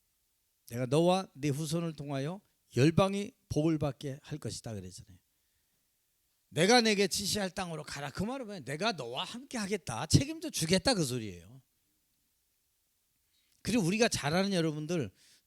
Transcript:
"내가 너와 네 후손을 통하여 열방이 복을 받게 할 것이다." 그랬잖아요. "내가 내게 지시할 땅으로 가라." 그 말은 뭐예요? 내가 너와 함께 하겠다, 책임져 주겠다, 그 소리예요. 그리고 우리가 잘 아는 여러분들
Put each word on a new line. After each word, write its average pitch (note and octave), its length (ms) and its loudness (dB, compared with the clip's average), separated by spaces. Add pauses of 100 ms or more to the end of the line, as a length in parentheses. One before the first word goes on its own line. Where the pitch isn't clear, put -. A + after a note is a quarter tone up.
(680)
"내가 A#2+ 160 -4
너와 F3 480 4
네 D3 160 -2
후손을 D#3+ 460 -2
통하여 C#3+ 440 -6 (380)
열방이 G3 540 4 (180)
복을 D#3+ 280 2
받게 C#3+ 440 -6
할 - 180 -10
것이다." A2+ 340 -10
그랬잖아요. F#2 440 -14 (1300)
"내가 G#3 320 6
내게 G3+ 260 4
지시할 F#3+ 440 -2
땅으로 E3+ 320 -6
가라." C#3+ 280 -8
그 F3 120 -4
말은 B3+ 220 -6
뭐예요? G3+ 180 -10
내가 D3+ 300 -2
너와 C#3 320 -6
함께 B3+ 320 -10
하겠다, F#3 480 -4
책임져 D#4 440 2
주겠다, F#3 440 2
그 F3+ 100 0
소리예요. A2 580 -8 (2000)
그리고 G#3 200 2
우리가 G#3+ 240 4
잘 D3 260 -2
아는 G3 200 2
여러분들 D#3 580 0 (360)